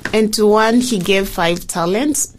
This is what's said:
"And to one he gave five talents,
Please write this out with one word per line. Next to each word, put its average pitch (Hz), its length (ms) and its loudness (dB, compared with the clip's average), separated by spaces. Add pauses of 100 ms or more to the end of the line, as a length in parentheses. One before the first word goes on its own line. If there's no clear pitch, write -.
(120)
"And 214 220 2
to 214 100 0
one 220 360 4
he 240 180 0
gave 196 300 0
five 175 400 -2
talents, 208 720 -2